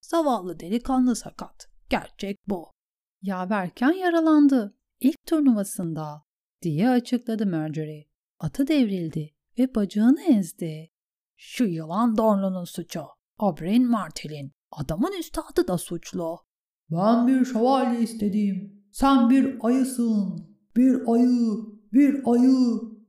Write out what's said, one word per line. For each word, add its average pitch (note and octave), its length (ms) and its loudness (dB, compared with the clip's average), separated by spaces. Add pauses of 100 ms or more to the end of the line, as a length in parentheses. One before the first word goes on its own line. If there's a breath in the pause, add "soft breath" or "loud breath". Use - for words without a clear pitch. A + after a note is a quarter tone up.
Zavallı A3+ 600 -2
delikanlı A#3+ 560 0
sakat. - 540 -16 (200)
Gerçek G3+ 560 -6
bu." F#3 240 -6 (520)
"Yaverken F#3+ 720 -2
yaralandı. D#4 840 2 (240)
İlk - 260 0
turnuvasında," F#3+ 960 -2 (400)
diye E3+ 260 0
açıkladı A#3+ 580 -2
Marjorie. D#3 640 -6 (300)
"Atı C4 280 -4
devrildi F#3+ 640 -2 (280)
ve B3+ 160 -2
bacağını A3 480 2
ezdi." E3+ 680 -2 (460)
"Şu - 280 -4
yılan F3+ 520 -2
Dornlu'nun G3 480 0
suçu. - 380 -10 (360)
Oberyn G3 480 0
Martell'in. D#3+ 640 -6 (180)
Adamın G3+ 480 -4
üstadı E4 500 -4
da F3+ 100 -2
suçlu." E3+ 600 -8 (520)
"Ben A3 360 2
bir C4 180 4
şövalye A#3+ 560 0
istedim. G3+ 920 -4
Sen C4 380 4
bir C4+ 300 2
ayısın. A3+ 840 -2 (300)
Bir B3+ 300 4
ayı, A#3 440 2 (420)
bir C#4 320 4
ayı. A#3+ 560 4 (280)